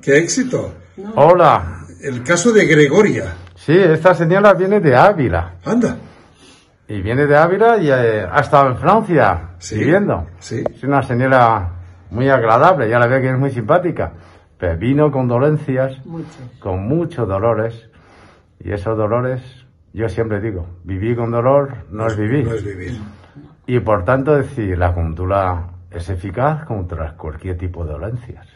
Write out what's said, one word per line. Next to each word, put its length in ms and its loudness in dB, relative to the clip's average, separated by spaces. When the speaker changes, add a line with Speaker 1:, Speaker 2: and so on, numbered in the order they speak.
Speaker 1:
Qué 180 4
éxito. 540 -2
Speaker 2:
No. 200 -14
Speaker 3:
Hola. 680 4
Speaker 1:
El 220 -8
caso 300 2
de 140 6
Gregoria. 680 2
Speaker 3:
Sí, 220 -4
esta 380 4
señora 400 4
viene 260 0
de 160 4
Ávila. 680 2
Speaker 1:
Anda. 320 -2
Speaker 3:
Y 140 -8
viene 240 0
de 100 4
Ávila 420 4
y, 120 0
eh, 400 0
ha 100 0
estado 300 4
en 80 -4
Francia 800 2
Speaker 1:
Sí, 200 -10
Speaker 3:
viviendo. 480 0
Speaker 1:
sí. 240 -10
Speaker 3:
Es 100 -18
una 180 0
señora 760 2
muy 180 -2
agradable, 640 2
ya 80 2
la 80 4
veo 160 2
que 80 0
es 80 -2
muy 120 0
simpática. 600 -2
Pero 200 -4
vino 320 2
con 180 -2
dolencias, 760 -2
Speaker 2:
Mucho. 220 -14
Speaker 3:
con 300 -6
muchos 400 -2
dolores. 600 -2
Y 120 -10
esos 260 -4
dolores, 420 -2
yo 160 -4
siempre 320 -4
digo, 240 -8
vivir 320 -4
con 140 -4
dolor 600 0
no 160 -6
es 120 -4
vivir. 280 -2
Speaker 1:
No 60 -4
es 120 -6
vivir. 360 -10
Speaker 3:
Y 140 0
por 240 0
tanto, 320 2
decir, 400 -4
la 120 0
acupuntura 800 -2
es 200 -10
eficaz 560 -4
contra 500 -8
cualquier 400 -10
tipo 300 -8
de 60 -8
dolencias. 640 -12